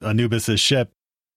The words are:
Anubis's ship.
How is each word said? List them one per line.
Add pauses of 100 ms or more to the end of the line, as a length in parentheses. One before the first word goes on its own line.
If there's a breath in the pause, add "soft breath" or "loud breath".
Anubis's
ship. (460)